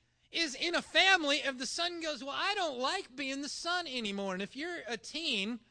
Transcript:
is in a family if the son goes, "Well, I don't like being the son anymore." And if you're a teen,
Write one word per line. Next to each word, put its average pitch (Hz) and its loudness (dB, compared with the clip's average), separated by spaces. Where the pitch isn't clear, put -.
is 311 0
in 339 -2
a 277 2
family 320 6
if 262 -2
the 254 -4
son 339 -2
goes, 302 -4
"Well, 269 -6
I 370 0
don't 320 0
like 285 -2
being 269 -4
the 294 -6
son 349 -2
anymore." 202 -2
And 185 -2
if 202 -6
you're 320 -6
a 233 -4
teen, 240 -2